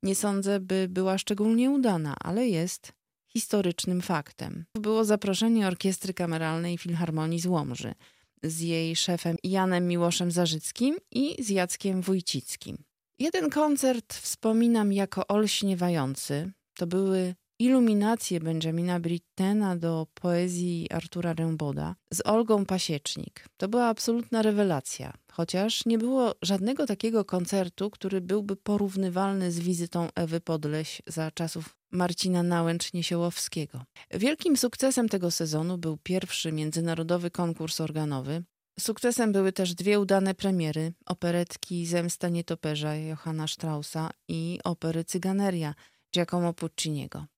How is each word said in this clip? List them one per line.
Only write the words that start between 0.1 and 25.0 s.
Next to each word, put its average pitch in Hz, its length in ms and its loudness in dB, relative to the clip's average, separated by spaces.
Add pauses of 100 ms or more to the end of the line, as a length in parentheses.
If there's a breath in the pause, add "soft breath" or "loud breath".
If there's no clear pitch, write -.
sądzę, 196 440 2
by 190 300 0
była 185 280 2
szczególnie 226 540 2
udana, 190 480 2
ale 226 280 0
jest 175 440 -2 (360)
historycznym 180 720 0
faktem. - 640 -4 (100)
Było 220 300 2
zaproszenie 208 640 2
Orkiestry 185 460 -2
Kameralnej 165 640 -2
Filharmonii 165 640 -2
z 170 60 -4
Łomży, 143 480 -2 (500 soft breath)
z 160 160 -4
jej 165 360 0
szefem 170 480 0
Janem 185 440 2
Miłoszem 175 440 2
Zarzyckim 175 680 0 (140)
i 269 320 -2
z 214 60 -6
Jackiem 185 520 0
Wójcickim. - 760 -4 (420)
Jeden 320 300 0
koncert 277 640 2
wspominam 220 800 2
jako 196 340 0
olśniewający. 175 1200 0 (260)
To 180 100 -2
były 185 480 0 (240)
iluminacje 226 800 4
Benjamina 165 600 0
Brittena 190 760 0
do 165 380 -2
poezji 175 800 0
Artura 170 420 -4
Rymboda 160 640 -2 (180)
z 170 120 -2
Olgą 214 400 4
Pasiecznik. - 840 -4 (100)
To 190 100 -2
była 240 200 2
absolutna 233 540 0
rewelacja, 202 720 2 (180)